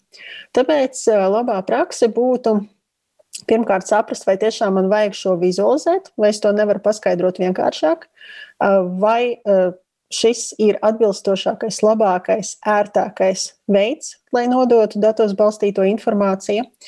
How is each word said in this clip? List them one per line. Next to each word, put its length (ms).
Tāpēc, 540
eh, 220
labā 360
prakse 420
būtu 600
pirmkārt 400
saprast, 380
vai 100
tiešām 400
man 140
vajag 260
šo 240
vizualizēt, 760
vai 160
es 100
to 120
nevaru 280
paskaidrot 580
vienkāršāk, 640
eh, 760
vai, 460
eh, 260
šis 460
ir 240
atbilstošākais, 960
labākais, 840
ērtākais 880
veids, 480
lai 160
nodotu 540
datos 320
balstīto 480
informāciju. 840